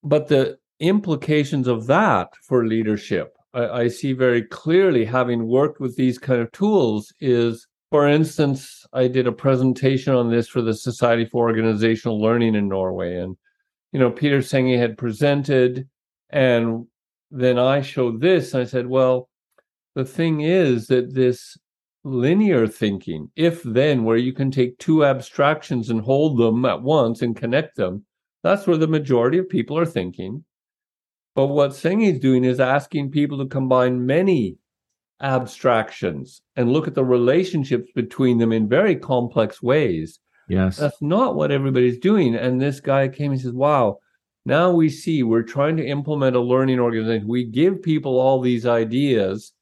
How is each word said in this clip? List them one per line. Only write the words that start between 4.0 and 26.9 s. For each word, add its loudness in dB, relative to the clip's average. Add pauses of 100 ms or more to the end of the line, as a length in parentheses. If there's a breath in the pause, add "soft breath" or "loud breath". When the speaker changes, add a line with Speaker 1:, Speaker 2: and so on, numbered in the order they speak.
Speaker 1:
very 2
clearly, 0
having -2
worked 0
with -6
these 0
kind 0
of -4
tools, 0
is, 0 (240)
for 4
instance, 0 (100)
I 2
did 0
a -2
presentation 0
on 2
this 0
for -4
the -2
Society 0
for -2
Organizational 0
Learning 2
in 0
Norway. -4
And, -8 (560)
you -2
know, 4
Peter 0
Senge 0
had -2
presented, 0 (440)
and 0 (440)
then 0
I 2
showed -4
this, 0
and 0
I -2
said, -6
"Well, 0 (680)
the -4
thing -2
is 2
that 0
this -2 (480)
linear 2
thinking, -6
if -2
then, 0
where 2
you -2
can -2
take -2
two 2
abstractions -2
and -2
hold 0
them 2
at -2
once 0